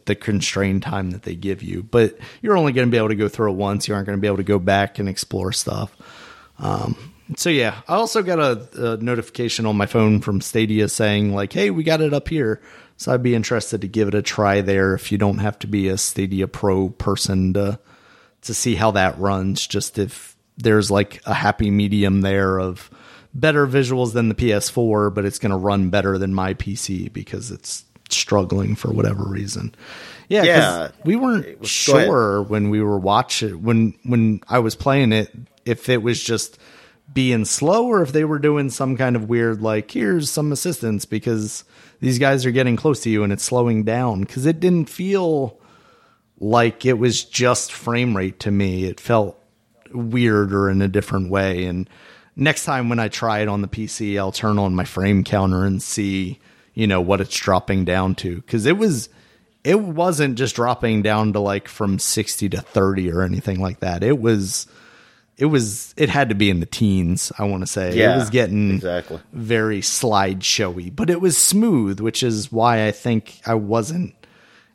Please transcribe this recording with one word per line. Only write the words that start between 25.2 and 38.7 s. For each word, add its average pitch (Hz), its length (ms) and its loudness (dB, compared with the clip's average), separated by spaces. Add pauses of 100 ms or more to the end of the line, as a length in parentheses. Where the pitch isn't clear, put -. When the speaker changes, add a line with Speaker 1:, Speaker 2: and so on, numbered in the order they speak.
Speaker 1:
it's 101 140 -4
gonna 98 180 0
run 95 320 0
better 98 280 0
than 95 160 -2
my 95 220 -2
P 101 200 -8
C 92 340 -6
because - 400 -12
it's - 360 -14 (240)
struggling 101 640 0
for - 160 -4
whatever 101 320 -2
reason. 98 500 -8 (540)
Yeah, 202 140 2
'cause 170 60 4
Speaker 2:
Yeah. 95 400 4 (180)
Speaker 1:
we 185 100 2
weren't 247 300 0
Speaker 2:
It - 160 -18
was, - 260 -4
go 139 80 6
ahead. 131 120 6
Speaker 1:
sure 104 360 2
when 104 260 0
we 107 120 2
were 104 180 2
watching, 98 640 0
when, 113 400 2
when 113 460 2
I 123 100 2
was 113 160 0
playing 135 380 2
it, 110 180 0 (340)
if 117 240 -4
it 120 140 2
was 117 180 -2
just - 380 -6 (520)
being 127 340 2
slow 202 420 0
or 214 140 2
if 135 120 0
they 156 120 2
were 151 140 -2
doing 147 300 2
some 131 260 -2